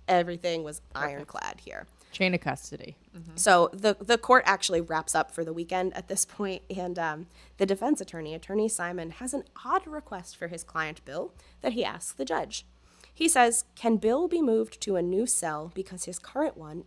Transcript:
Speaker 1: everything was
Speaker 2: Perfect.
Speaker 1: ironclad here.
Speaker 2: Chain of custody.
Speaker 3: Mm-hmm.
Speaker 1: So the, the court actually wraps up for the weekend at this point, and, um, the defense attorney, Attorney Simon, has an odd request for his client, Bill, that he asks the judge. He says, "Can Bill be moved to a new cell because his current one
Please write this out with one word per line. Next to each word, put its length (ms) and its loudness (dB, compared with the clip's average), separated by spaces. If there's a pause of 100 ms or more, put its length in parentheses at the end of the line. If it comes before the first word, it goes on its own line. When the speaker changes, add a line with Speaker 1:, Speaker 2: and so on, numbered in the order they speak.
Speaker 1:
everything 540 2
was 180 -10 (120)
Speaker 2:
Perfect. 200 -4
Speaker 1:
ironclad 520 -10
here. 220 -14 (260)
Speaker 2:
Chain 220 2
of 60 0
custody. 560 -8 (200)
Speaker 3:
Mm-hmm. 200 -18
Speaker 1:
So 360 8
the, 280 2
the 180 4
court 280 8
actually 340 2
wraps 340 -2
up 180 2
for 120 -4
the 80 -8
weekend 440 -2
at 120 -10
this 160 -2
point, 380 -6 (120)
and, 240 -4
um, 280 -4 (300)
the 100 4
defense 340 2
attorney, 340 -10
Attorney 340 -2
Simon, 420 -4
has 240 -8
an 100 -6 (200)
odd 220 0
request 500 -12
for 120 -8
his 140 -10
client, 420 -6
Bill, 280 -8 (280)
that 120 -2
he 120 -2
asks 280 -6
the 120 -6
judge. 400 -4 (520)
He 120 2
says, 360 4 (120)
"Can 220 2
Bill 280 2
be 160 2
moved 380 2
to 160 0
a 60 2
new 220 0
cell 480 -2
because 320 -10
his 140 -10
current 380 -4
one 300 -12